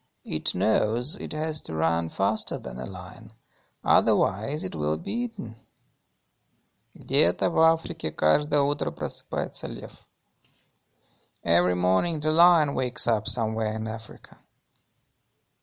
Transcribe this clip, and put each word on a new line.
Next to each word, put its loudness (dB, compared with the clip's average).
It -4
knows 0
it -8
has -2
to -8
run 0
faster -2
than -8
a -6
lion, -10
otherwise 2
it -6
will 0
be -4
eaten. -8
Где-то 4
в 0
Африке 2
каждое 2
утро 0
просыпается -6
лев. -8
Every 2
morning 2
the 0
lion 4
wakes -2
up 2
somewhere 0
in -4
Africa. -10